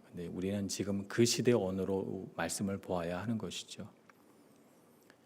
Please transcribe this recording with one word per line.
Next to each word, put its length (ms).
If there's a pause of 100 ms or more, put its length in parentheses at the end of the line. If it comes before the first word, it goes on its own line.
근데 180
우리는 400
지금 400
그 160
시대 300
언어로 800
말씀을 440
보아야 420
하는 160
것이죠. 500 (1400)